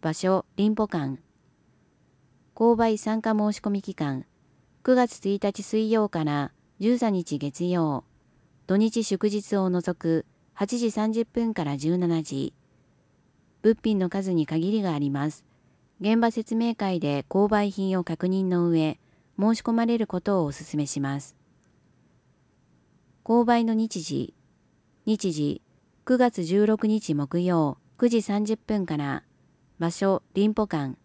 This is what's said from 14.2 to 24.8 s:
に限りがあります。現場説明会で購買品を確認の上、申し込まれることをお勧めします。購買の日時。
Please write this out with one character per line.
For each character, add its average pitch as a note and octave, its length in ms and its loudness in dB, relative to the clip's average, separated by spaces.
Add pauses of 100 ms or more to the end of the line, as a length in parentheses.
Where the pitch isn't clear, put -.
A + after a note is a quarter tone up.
に D#3+ 140 2
限 D#3+ 240 -2
り G#3+ 120 0
が F3 120 -2
あ D3 40 -2
り C#3+ 120 0
ま C#3+ 200 -2
す。 - 140 -16 (560)
現 A3 180 2
場 A#3 120 2
説 A3 240 -6
明 A#3 200 0
会 F#3 240 -2
で C#3+ 300 -2
購 G3+ 200 2
買 G#3 220 2
品 F#3+ 280 -2
を F3 60 -2
確 F3 220 -4
認 F#3+ 200 0
の F3 220 2
上、 D#3+ 300 0 (400)
申 G#3+ 160 2
し A3 60 -6
込 A#3 120 -2
ま A#3 120 0
れ A#3 140 0
る A3 80 -2
こ F3+ 140 -4
と F#3+ 240 0
を - 20 -2
お C#3+ 40 -4
勧 D#3 260 -8
め D3 100 0
し C#3+ 140 -6
ま C#3 200 -4
す。 - 160 -14 (1900)
購 A#3 220 4
買 A#3 220 4
の A3+ 80 0
日 A3 260 -2
時。 C#3 340 -6 (720)